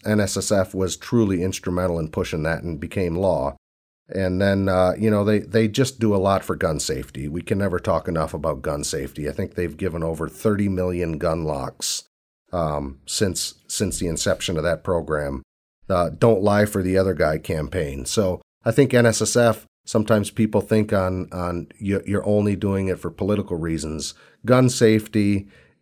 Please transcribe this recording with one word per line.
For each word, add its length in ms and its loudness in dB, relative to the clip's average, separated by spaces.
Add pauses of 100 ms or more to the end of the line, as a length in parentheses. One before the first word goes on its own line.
N 140 2
S 160 0
S 160 -2
F 240 2
was 220 -2
truly 440 2
instrumental 580 -2
in 100 -4
pushing 340 -4
that 200 -2
and 180 -6
became 340 -2
law. 400 0 (540)
And 320 0
then, 260 2
uh, 320 4
you 100 2
know, 140 2
they, 160 2
they 300 0
just 320 -2
do 120 2
a 40 2
lot 260 2
for 140 -4
gun 240 -2
safety. 480 -6
We 140 -6
can 160 -2
never 200 -2
talk 300 -2
enough 240 -2
about 280 -4
gun 220 -4
safety. 460 -6
I 20 -8
think 240 -6
they've 220 -4
given 260 -4
over 240 -4
thirty 400 0
million 500 -2
gun 280 -2
locks, 580 -6 (480)
um, 540 -4
since, 480 -4 (160)
since 300 -2
the 80 -2
inception 500 -2
of 60 -2
that 200 -2
program. 600 -2 (460)
Uh, 200 2
Don't 340 4
Lie 220 4
for 180 -2
the 140 2
Other 160 4
Guy 240 2
campaign. 640 -4
So 380 0 (240)
I 60 0
think 220 4
N 120 6
S 160 2
S 160 0
F, 280 2 (200)
sometimes 460 2
people 300 2
think 320 2
on, 400 0
on 340 -4 (100)
you, 300 -2
you're 180 0
only 300 2
doing 320 0
it 120 -2
for 120 -8
political 460 -2
reasons. 560 -4 (320)
Gun 240 6
safety 800 2 (320)